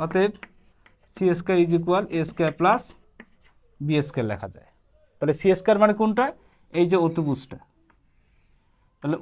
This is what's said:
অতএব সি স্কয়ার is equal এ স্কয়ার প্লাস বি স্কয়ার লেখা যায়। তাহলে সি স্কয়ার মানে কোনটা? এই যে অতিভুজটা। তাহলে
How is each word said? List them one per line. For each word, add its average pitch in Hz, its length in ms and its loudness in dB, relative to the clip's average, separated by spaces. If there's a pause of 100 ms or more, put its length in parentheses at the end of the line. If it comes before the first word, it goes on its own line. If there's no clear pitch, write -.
অতএব 185 280 0 (840)
সি 190 80 -2 (140)
স্কয়ার 180 260 0
is 170 140 0
equal 180 260 0 (120)
এ 160 40 0 (100)
স্কয়ার 156 300 -2
প্লাস 208 220 2 (1040)
বি 151 80 0 (140)
স্কয়ার 120 240 -4
লেখা 98 220 -10
যায়। - 140 -20 (500)
তাহলে 147 220 0
সি - 60 -4 (140)
স্কয়ার 202 220 2
মানে 214 180 4
কোনটা? 220 260 0 (460)
এই 175 200 2
যে 190 40 6 (100)
অতিভুজটা। 160 520 -4 (1400)
তাহলে 151 220 -2